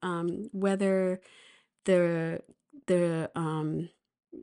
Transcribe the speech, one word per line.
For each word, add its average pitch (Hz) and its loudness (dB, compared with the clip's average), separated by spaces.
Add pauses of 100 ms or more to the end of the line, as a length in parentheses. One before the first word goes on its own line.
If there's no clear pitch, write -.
um, 175 -4
whether 190 0 (680)
the, 170 2 (460)
the, 170 2
um, 156 -2 (540)